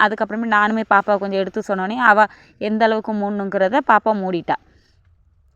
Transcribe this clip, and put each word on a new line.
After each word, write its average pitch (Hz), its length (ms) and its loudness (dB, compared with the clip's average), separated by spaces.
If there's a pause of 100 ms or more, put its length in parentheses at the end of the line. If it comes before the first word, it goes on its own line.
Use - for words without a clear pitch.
அதுக்கப்புறமே 214 500 -2
நானுமே 220 380 0
பாப்பாவை 202 300 2
கொஞ்சம் 196 240 -2
எடுத்து 190 260 -6
சொன்னோனே 196 360 -4
அவ 214 240 6 (320)
எந்த 214 240 0
அளவுக்கு 220 300 -2
மூடணுங்கிறத 202 720 -2
பாப்பா 220 300 2
மூடிட்டா. 180 420 -4 (960)